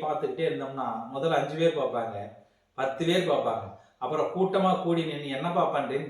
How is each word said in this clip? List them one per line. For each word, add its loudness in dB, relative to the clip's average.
பார்த்துக்கிட்டே 0
இருந்தோம்னா -4
முதல்ல 2
அஞ்சு -4
பேர் 4
பார்ப்பாங்க, -2
பத்து -2
பேர் 4
பார்ப்பாங்க. 0
அப்புறம் 0
கூட்டமா 4
கூடி 2
நின்னு -6
"என்ன -2
பார்ப்பான்றேன்னு?" 0